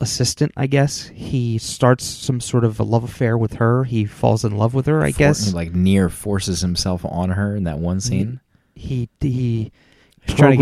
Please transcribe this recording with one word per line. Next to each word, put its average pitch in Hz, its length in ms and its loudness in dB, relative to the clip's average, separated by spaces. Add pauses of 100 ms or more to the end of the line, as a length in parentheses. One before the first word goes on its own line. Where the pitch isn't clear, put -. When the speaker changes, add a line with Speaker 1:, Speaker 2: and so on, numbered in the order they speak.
Speaker 1:
assistant, - 560 -2
I 135 120 -2
guess, 139 400 0
he 120 500 -4
starts - 460 0
some - 360 -6
sort 120 240 0
of 110 140 0
a 110 60 0
love 110 200 0
affair 117 340 -2
with 113 160 -2
her. 120 300 2
He 113 200 -2
falls 113 400 0
in 104 120 -2
love 113 180 0
with 131 120 0
her, 156 160 2
I 147 100 0
Speaker 2:
For-, - 60 -8
Speaker 1:
guess. 147 280 2
Speaker 2:
he, 98 60 -2
like, 85 220 -4
near 95 340 4
forces 95 520 -4
himself 90 440 -2
on 90 260 -4
her 101 260 -2
in 98 80 -2
that 78 140 -4
one 87 220 -2
scene. 120 400 -4 (360)
Speaker 1:
He, 123 320 -6 (120)
he 120 520 -2 (500)
Speaker 3:
He's - 140 -6
trying 143 160 8
to 131 100 6